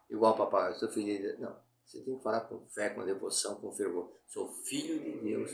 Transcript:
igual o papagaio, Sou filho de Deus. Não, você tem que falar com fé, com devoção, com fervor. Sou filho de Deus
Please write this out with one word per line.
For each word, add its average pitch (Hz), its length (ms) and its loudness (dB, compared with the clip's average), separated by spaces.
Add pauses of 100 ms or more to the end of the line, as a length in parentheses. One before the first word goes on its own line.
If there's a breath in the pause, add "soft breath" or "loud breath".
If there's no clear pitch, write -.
igual 110 260 6
o - 20 2
papagaio, 92 400 4
Sou 110 120 0
filho 104 280 0
de 95 60 -2
Deus. 104 180 -2
Não, 95 160 -6 (280)
você 120 200 -14
tem 131 120 -4
que 131 60 -10
falar 113 200 2
com - 260 -10
fé, 104 220 -2
com 104 140 -4
devoção, 98 520 0
com 104 160 -8
fervor. 90 400 -2 (140 loud breath)
Sou 95 260 -6 (120)
filho 151 360 -2
de - 200 -6
Deus 110 340 -2